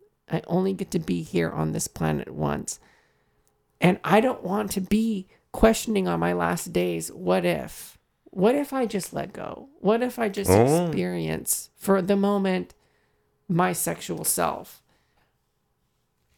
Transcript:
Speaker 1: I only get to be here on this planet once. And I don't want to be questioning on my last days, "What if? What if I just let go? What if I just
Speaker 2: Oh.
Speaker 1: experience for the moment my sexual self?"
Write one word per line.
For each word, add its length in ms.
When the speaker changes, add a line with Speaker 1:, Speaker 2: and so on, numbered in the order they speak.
Speaker 1:
I 200
only 240
get 180
to 80
be 240
here 280
on 200
this 160
planet 480
once. 460
And 220
I 180
don't 220
want 300
to 80
be 480
questioning 560
on 100
my 140
last 400
days, 400
"What 320
if? 520
What 260
if 160
I 140
just 260
let 200
go? 360
What 240
if 160
I 100
just 220
Speaker 2:
Oh. 360
Speaker 1:
experience 920
for 260
the 140
moment 580
my 240
sexual 520
self?" 580